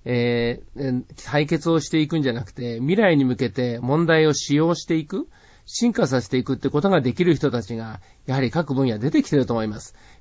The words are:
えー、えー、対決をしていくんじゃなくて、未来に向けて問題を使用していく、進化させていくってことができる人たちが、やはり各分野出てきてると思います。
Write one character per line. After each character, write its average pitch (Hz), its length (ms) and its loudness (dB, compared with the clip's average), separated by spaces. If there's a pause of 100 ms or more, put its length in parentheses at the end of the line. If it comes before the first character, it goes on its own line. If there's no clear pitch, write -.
え 120 560 0 (160)
ー、 120 40 -10
え 139 100 -4
ー、 127 140 -2 (200)
対 147 220 0
決 165 240 0
を 160 100 2
し - 80 -6
て 160 120 0
い 151 80 0
く 165 100 -2
ん 151 40 0
じ 131 80 0
ゃ - 20 0
な 117 120 -6
く - 60 -16
て、 120 280 -8
未 147 180 0
来 196 200 4
に 139 80 4
向 127 120 0
け 120 140 -2
て 120 300 -4
問 147 260 0
題 156 200 4
を 151 80 4
使 143 220 -2
用 165 180 2
し 165 100 -8
て 170 120 0
い 160 100 -4
く、 254 220 -6 (380)
進 - 280 -2
化 196 120 0
さ 127 140 0
せ - 80 -6
て 131 80 -2
い 127 80 0
く 135 100 -2
っ - 40 -4
て 139 100 -2
こ 147 140 0
と 196 80 2
が 180 100 4
で 120 140 0
き 180 100 0
る 170 100 4
人 135 160 0
た 117 120 -2
ち 117 120 -8
が、 113 260 -10 (260)
や 131 80 -2
は 139 60 0
り 123 100 0
各 147 240 -2
分 135 120 2
野 110 120 -2
出 127 120 -2
て 311 120 4
き - 80 -6
て 147 60 2
る 127 100 2
と 120 80 -2
思 113 100 0
い - 20 -2
ま 107 140 -6
す。 - 140 -20 (260)